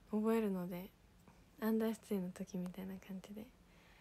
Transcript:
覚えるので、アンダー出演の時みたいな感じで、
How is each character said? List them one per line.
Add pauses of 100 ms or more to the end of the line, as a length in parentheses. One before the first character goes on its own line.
(100)
覚
え
る
の
で、 (720)
ア
ン
ダ
ー (140)
出
演
の
時
み
た
い
な (120)
感
じ
で、 (540)